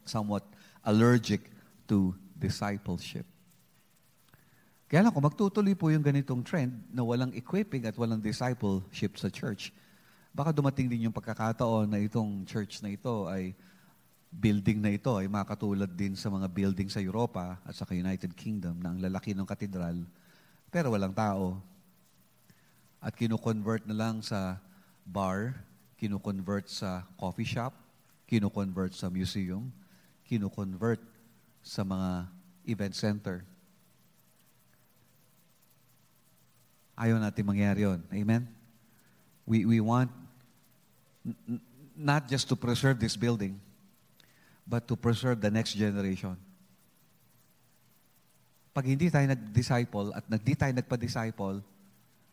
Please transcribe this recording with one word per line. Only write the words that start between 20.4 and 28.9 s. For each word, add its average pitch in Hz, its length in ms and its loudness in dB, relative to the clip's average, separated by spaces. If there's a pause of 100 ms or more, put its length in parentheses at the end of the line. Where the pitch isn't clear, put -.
pero 151 240 0
walang 98 240 -2
tao. 98 400 0 (1400)
At - 160 -6
kinukonvert 110 720 0
na 107 80 -2
lang 110 240 -2
sa 95 400 -4 (400)
bar, 98 560 -2 (400)
kinukonvert 98 720 -4
sa 92 480 -8
coffee 98 300 -4
shop, 123 260 -4 (560)
kinukonvert 95 640 0